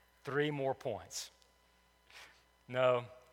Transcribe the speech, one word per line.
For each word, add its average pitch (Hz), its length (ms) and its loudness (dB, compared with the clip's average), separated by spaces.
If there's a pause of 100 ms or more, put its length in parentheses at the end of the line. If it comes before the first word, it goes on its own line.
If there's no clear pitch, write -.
(240)
three 147 260 0
more 135 240 0
points." - 560 -8 (1400)
No, 123 380 4 (280)